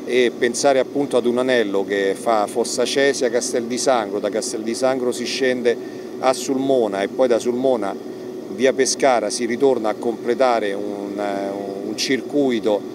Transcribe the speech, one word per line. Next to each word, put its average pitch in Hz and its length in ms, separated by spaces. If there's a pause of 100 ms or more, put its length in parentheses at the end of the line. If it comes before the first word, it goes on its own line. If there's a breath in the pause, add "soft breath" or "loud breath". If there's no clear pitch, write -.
e 123 340
pensare 131 420
appunto 135 360
ad 117 100
un 120 120
anello 113 480
che 98 340
fa 110 280
Fossa 120 360
Cesia, 135 460
Castel 120 340
di 120 140
Sangro, 107 420
da 101 100
Castel 110 320
di 110 140
Sangro 131 380
si 120 100
scende 123 540 (420 loud breath)
a 127 140
Sulmona 127 680
e 98 60
poi 123 220
da 113 100
Sulmona 120 560 (540 loud breath)
via 123 240
Pescara 123 560
si 120 160
ritorna 120 420
a 107 60
completare 117 800
un, 101 440
eh, 101 320 (380)
un 107 80
circuito 117 880 (140)